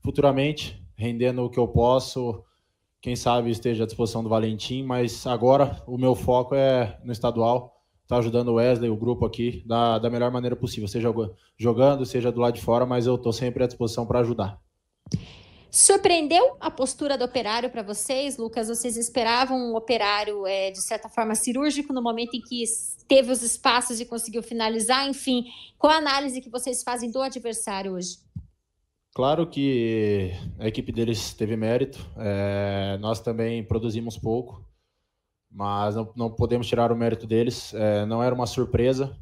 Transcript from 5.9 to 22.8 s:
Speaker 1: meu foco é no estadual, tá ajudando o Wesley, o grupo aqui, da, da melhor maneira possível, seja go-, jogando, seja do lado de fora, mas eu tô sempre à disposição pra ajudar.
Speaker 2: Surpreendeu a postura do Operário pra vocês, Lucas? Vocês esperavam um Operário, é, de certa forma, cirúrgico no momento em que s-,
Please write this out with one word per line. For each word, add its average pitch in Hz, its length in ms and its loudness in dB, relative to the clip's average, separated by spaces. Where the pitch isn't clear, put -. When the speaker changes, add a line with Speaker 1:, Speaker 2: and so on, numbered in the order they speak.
Speaker 1:
meu 127 160 4
foco 127 400 0
é 131 480 2
no 123 80 -8
estadual, 117 640 0
tá 123 100 2
ajudando 120 300 2
o 117 80 2
Wesley, 120 340 4
o 110 80 0
grupo 117 260 0
aqui, 117 440 -2
da, 117 320 4
da 117 100 0
melhor 120 220 0
maneira 123 240 -2
possível, 113 320 -6
seja 117 240 0
go-, 107 240 -4
jogando, 127 480 4
seja 120 240 0
do 117 100 0
lado 120 140 2
de - 60 -10
fora, 120 260 2
mas 123 180 0
eu 123 140 2
tô 120 120 0
sempre 123 320 -2
à 123 40 0
disposição 117 400 -4
pra 120 140 4
ajudar. 110 380 -2
Speaker 2:
Surpreendeu 370 880 4
a 320 120 -4
postura 269 440 -2
do 247 80 -2
Operário 240 460 -2
pra 233 140 -8
vocês, 254 540 -4
Lucas? 226 320 -4
Vocês 233 280 -4
esperavam 240 580 0
um 240 200 -2
Operário, 208 720 -2
é, 190 240 -2
de 190 100 -10
certa 220 260 -6
forma, 220 280 -2
cirúrgico 277 580 -2
no 254 80 -2
momento 233 340 -4
em 233 60 -6
que 240 220 -6
s-, - 340 -6